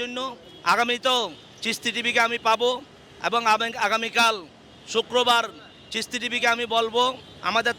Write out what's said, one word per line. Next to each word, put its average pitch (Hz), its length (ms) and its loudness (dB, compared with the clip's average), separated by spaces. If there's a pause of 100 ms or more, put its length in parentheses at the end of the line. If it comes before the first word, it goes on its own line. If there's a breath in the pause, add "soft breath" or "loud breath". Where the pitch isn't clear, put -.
জন্য। 247 180 -6 (540)
আগামী 240 260 2
তো 254 180 0 (480)
চিস্তি 226 280 -4
টিভিকে 233 280 0
আমি 233 180 0 (100)
পাবো 233 220 2 (580)
এবং 233 120 2 (140)
আগামী-, 233 320 -2
আগামীকাল 226 480 2 (580)
শুক্রবার 233 520 2 (480)
চিস্তি 220 300 -6
টিভিকে 240 320 0
আমি 240 100 -4 (120)
বলবো 226 260 2 (400)
আমাদের 226 360 0